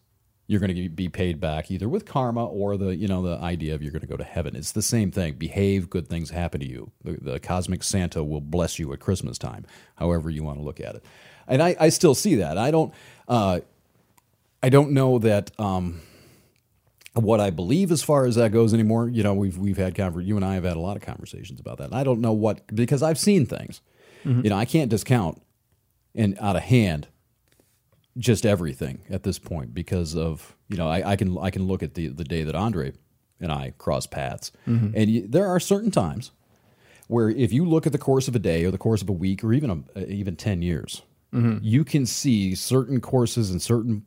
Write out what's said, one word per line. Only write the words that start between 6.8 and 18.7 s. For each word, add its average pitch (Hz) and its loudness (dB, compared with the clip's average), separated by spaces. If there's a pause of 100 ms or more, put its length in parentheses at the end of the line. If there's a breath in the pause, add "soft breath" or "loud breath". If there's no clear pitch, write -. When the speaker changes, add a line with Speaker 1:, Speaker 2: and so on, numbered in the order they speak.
Speaker 1:
The, 85 -6 (200)
the 67 -6
cosmic 90 -2
Santa 85 -2
will 76 -4
bless 82 -2
you 76 -4
at 67 -10
Christmas 64 -2
time, 57 -10 (300 loud breath)
however 82 -2
you 76 -6
wanna 73 -8
look 73 -10
at - -10
it. - -20 (420 loud breath)
And 131 2
I, 175 2
I 160 6
still 160 4
see 175 2
that. 80 -2
I 120 0
don't, 160 2 (340 loud breath)
uh, 98 2 (1000)
I 131 4
don't 139 8
know 131 4
that, 107 2 (100)
um, 90 -2 (1120 loud breath)
what 110 2
I 101 2
believe 127 0
as 147 2
far 143 2
as 113 0
that 113 4
goes 113 6